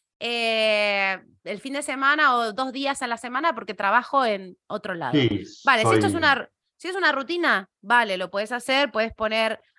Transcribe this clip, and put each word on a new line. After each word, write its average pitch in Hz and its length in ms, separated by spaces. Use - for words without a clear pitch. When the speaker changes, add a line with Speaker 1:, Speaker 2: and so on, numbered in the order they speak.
Speaker 1:
eh, 214 960
el 190 180
fin 277 120
de 277 100
semana 277 540
o 233 160
dos 262 200
días 269 300
a 254 60
la 233 80
semana 269 380
porque 214 200
trabajo 233 500
en 196 320
otro 202 260
lado. 147 180
Speaker 2:
Sí, 113 300
Speaker 1:
Vale, 240 200
si - 100
esto - 120
es - 60
Speaker 2:
soy - 60
Speaker 1:
una, 285 300
si - 120
es 370 80
una 339 160
rutina, 269 560
vale, 220 360
lo 180 140
puedes 208 220
hacer, 262 400
puedes 220 220
poner, 220 460